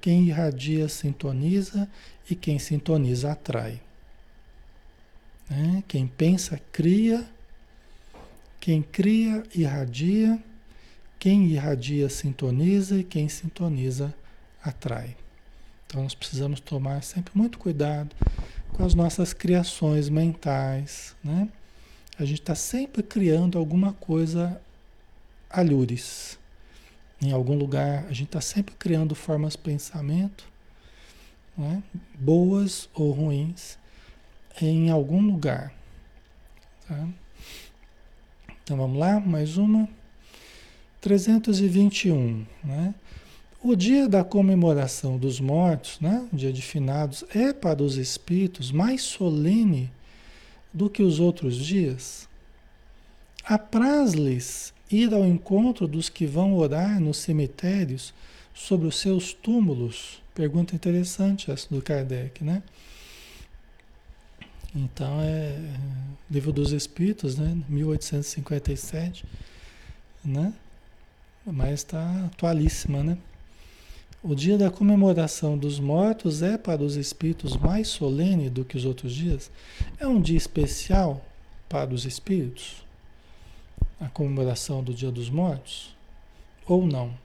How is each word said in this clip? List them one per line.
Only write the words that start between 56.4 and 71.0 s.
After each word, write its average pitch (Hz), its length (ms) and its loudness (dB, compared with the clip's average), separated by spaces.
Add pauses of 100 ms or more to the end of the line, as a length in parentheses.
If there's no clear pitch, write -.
orar 175 460 2
nos 151 160 0
cemitérios 151 1000 -2 (400)
sobre 175 320 0
os 156 80 -2
seus 190 380 0
túmulos? 151 880 -2 (140)
Pergunta 170 400 0
interessante 180 760 0
essa 135 180 -8
do 135 140 -4
Kardec, 131 600 -4
né? 180 180 -2 (2000)
Então, 139 480 -4
é 156 380 -4 (720)
Livro 143 220 0
dos 143 180 2
Espíritos, 151 640 -2
né? 165 320 0
Mil 147 200 0
oitocentos 147 400 -2
e - 20 -8
cinquenta 143 420 -4
e 139 40 -4
sete, 170 480 -8 (1000)
né? 151 300 -2 (880)